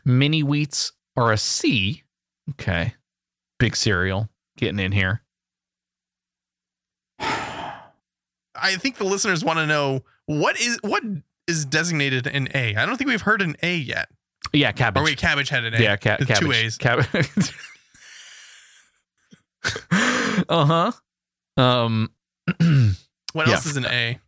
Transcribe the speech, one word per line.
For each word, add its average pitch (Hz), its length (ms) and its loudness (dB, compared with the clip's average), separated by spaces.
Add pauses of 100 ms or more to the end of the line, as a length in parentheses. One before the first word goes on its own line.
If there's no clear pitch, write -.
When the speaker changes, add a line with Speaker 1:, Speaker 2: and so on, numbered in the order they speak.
Speaker 1:
Mini 143 360 4
Wheats 147 500 -2 (260)
are 117 140 4
a 107 60 4
C. 123 680 -2 (480)
Okay. 85 420 -2 (640)
Big - 160 2
cereal 95 540 0 (280)
getting 101 220 -2
in 95 120 0
here. 98 360 0
<sighs> - 1900 -20
Speaker 2:
I - 1600 -8
think 262 200 -6
the - 60 -6
listeners 190 400 0
wanna 160 220 0
know 143 380 0 (240)
what 156 340 0
is, 240 220 -2
what 359 180 -2 (460)
is 160 180 -2
designated 143 640 0
an 139 260 -4
A. 117 220 0
I 117 100 0
don't 233 120 -4
think 277 120 -2
we've 220 140 0
heard 208 180 2
an 165 220 -2
A 175 120 -2
yet. 127 340 -6 (440)
Speaker 1:
Yeah, 139 200 4
cabbage. 120 280 0
Speaker 2:
Or 151 40 2
wait, 147 120 0
cabbage 143 320 0
had 127 160 -2
an 113 80 -6
A. 117 80 2
Speaker 1:
Yeah, 104 160 4
ca-, 107 220 0
Speaker 2:
It's 139 80 0
Speaker 1:
cabbage. 110 120 4
Speaker 2:
two 156 120 0
A's. 113 260 0
Speaker 1:
Cab- 127 340 2
<laughs> - 40 -6 (3250)
Uh-huh. 165 420 2 (680)
Um, 117 540 2 (360)
<clears throat> 139 480 4 (380)
Speaker 2:
What 156 140 2
Speaker 1:
yeah. 117 60 6
Speaker 2:
else 110 120 0
is 143 120 -4
an 127 80 -4
A? 120 420 -2